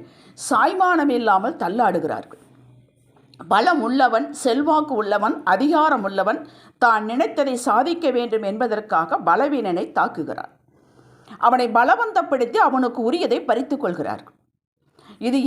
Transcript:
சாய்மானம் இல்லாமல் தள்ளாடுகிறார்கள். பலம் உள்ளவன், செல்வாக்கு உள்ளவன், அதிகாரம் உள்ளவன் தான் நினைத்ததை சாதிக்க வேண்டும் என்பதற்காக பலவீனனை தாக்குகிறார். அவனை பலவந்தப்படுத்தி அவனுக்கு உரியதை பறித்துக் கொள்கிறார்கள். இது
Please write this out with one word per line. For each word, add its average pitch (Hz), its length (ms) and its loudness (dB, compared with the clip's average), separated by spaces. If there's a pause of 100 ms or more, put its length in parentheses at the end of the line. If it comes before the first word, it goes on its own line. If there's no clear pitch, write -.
(380)
சாய்மானம் 320 720 2
இல்லாமல் 220 460 0
தள்ளாடுகிறார்கள். 175 840 -2 (1000)
பலம் 226 460 2
உள்ளவன், 254 480 2
செல்வாக்கு 294 600 0
உள்ளவன், 208 400 0 (100)
அதிகாரம் 285 640 2
உள்ளவன் 196 300 -2 (440)
தான் 226 260 4
நினைத்ததை 277 460 -2 (100)
சாதிக்க 285 460 0
வேண்டும் 226 400 -2
என்பதற்காக 214 760 -2
பலவீனனை 214 640 0
தாக்குகிறார். - 640 -4 (840)
அவனை 247 300 2
பலவந்தப்படுத்தி 339 920 2
அவனுக்கு 254 420 0
உரியதை 262 400 0
பறித்துக் 262 420 -2
கொள்கிறார்கள். 110 500 -6 (840)
இது 254 260 0